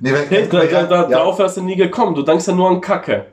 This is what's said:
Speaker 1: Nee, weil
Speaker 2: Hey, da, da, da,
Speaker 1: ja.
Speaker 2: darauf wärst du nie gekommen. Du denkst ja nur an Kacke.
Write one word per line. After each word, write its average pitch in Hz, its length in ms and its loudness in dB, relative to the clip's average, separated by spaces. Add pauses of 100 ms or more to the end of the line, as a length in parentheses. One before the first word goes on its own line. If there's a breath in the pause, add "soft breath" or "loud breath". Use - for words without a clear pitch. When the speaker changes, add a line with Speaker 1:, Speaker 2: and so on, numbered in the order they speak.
Speaker 1:
Nee, 131 80 -2
weil 147 160 0
Speaker 2:
Hey, 202 220 0
da, 170 140 2
da, 170 180 2
da, 175 200 2
Speaker 1:
ja. - 80 0
Speaker 2:
darauf 180 280 2
wärst 190 200 0
du 185 40 -6
nie 185 140 -4
gekommen. 185 400 0
Du 143 60 -2
denkst 160 260 0
ja 185 80 0
nur 185 120 2
an 180 120 0
Kacke. - 520 -4